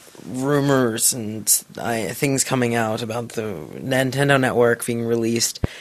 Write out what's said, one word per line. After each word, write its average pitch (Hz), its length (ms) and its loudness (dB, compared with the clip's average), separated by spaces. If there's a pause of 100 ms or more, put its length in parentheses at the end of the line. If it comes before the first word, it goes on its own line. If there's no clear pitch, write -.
(260)
rumors 131 880 2
and, 107 520 -2 (140)
uh, 113 360 -2
things 135 320 0
coming 123 300 2
out 113 260 0
about 117 320 -6
the 117 80 -6 (340)
Nintendo 131 640 2
Network 117 460 2
being 117 180 -2
released, 117 560 0 (220)